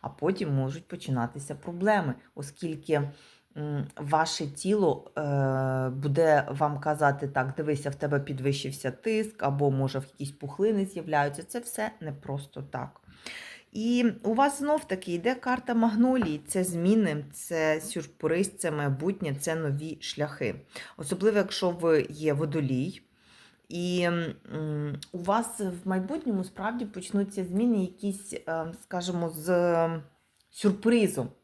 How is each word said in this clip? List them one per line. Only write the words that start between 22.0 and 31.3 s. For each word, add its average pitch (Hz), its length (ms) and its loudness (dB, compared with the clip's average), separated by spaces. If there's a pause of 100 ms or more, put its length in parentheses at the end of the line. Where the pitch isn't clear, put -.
є 151 240 0
водолій. 143 680 0 (680)
І, 175 320 0
м, 156 960 -2 (160)
у 180 60 -10
вас 208 420 0
в 185 300 -4
майбутньому 190 540 0
справді 214 420 -6
почнуться 196 600 -4
зміни 208 360 2
якісь, 196 520 -6
е, 165 400 -6 (100)
скажімо, 175 460 -2
з 165 720 2 (480)
сюрпризом. 202 800 2 (140)